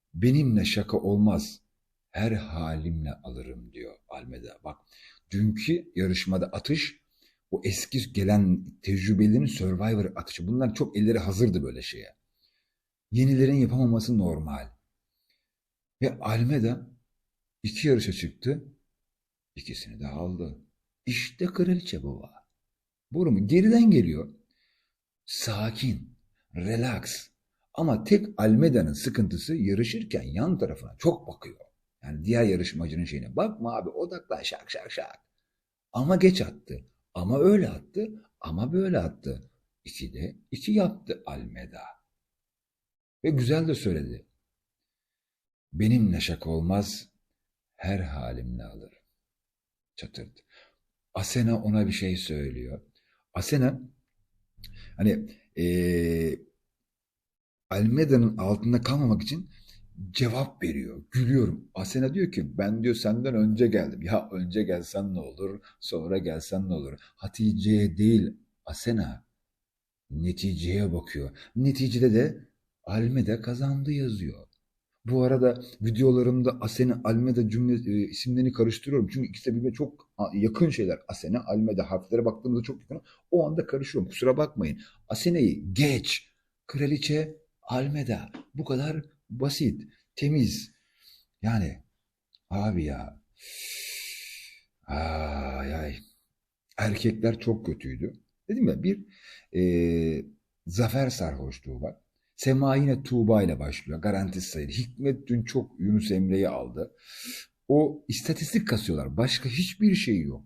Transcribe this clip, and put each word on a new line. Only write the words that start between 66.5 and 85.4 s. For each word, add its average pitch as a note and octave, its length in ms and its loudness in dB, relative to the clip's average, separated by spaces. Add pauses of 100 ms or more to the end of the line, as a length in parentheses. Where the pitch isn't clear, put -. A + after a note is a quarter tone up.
ne F2 40 -2
olur? C#2+ 260 -8
Hatice'ye G2+ 960 0
değil, G#2+ 400 4 (280)
Asena G2+ 600 -4 (840)
neticeye F2 840 -2
bakıyor. D2 440 -8 (180)
Neticede B2+ 580 4
de B2 340 2 (360)
Almeda A#2 580 0
kazandı C#3 500 -4
yazıyor. A2 560 -4 (580)
Bu B2+ 180 2
arada B2+ 400 4 (180)
videolarımda B2 800 4
Asena, A#2+ 420 0
Almeda A#2 460 2
cümle, A#2+ 420 2
e, G#2 180 0
isimlerini B2+ 420 0
karıştırıyorum. A#2 560 0
Çünkü C3 220 -4
ikisi - 220 -4
de A2+ 40 -2
birbirine A#2+ 180 -2
çok - 440 -8
a-, G2+ 160 -4
yakın A2 360 2
şeyler. F#2 380 -2
Asena, G#2 380 -4
Almeda G#2 460 0
harflere A2 340 0
baktığımızda A#2+ 380 -2
çok - 180 -10
yakın. D3+ 200 -14 (300)
O E3 160 4
anda D#3+ 180 -2
karışıyorum. C3+ 440 -4
Kusura C3 280 2
bakmayın. A#2 440 -2 (260)
Asena'yı A2 640 0